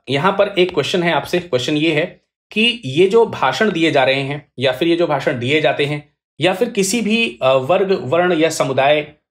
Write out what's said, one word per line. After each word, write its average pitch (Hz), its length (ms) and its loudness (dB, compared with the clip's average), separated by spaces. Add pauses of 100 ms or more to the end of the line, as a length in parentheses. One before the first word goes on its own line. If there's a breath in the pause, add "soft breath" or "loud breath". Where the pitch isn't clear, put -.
यहाँ 143 220 0
पर 196 260 0
एक 180 160 2
क्वेश्चन 170 300 -2
है 170 80 0
आपसे, 151 280 -2
क्वेश्चन 156 380 -2
ये 156 160 0
है 156 280 -4 (300)
कि 226 340 -2
ये 156 220 2
जो 226 180 4
भाषण 196 460 0
दिए 165 200 0
जा 139 120 2
रहे 135 180 0
हैं 147 380 -8
या 131 120 0
फिर 165 160 -2
ये 170 80 2
जो 170 120 2
भाषण 147 320 -2
दिए 139 220 0
जाते 147 240 0
हैं 147 240 -6 (320)
या 185 120 2
फिर 226 160 -2
किसी 196 320 -2
भी, 220 400 -2
अ, 131 120 4
वर्ग, 170 380 2
वर्ण 170 420 0
या 160 160 2
समुदाय 143 640 0 (180)